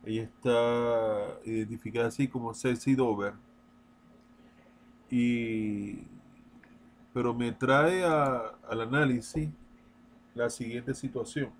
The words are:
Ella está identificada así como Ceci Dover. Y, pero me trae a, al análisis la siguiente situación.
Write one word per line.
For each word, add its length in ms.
Ella 200
está 1200
identificada 640
así 200
como 280
Ceci 400
Dover. 380
Y, 960
pero 220
me 160
trae 520
a, 440
al 140
análisis 680
la 160
siguiente 460
situación. 640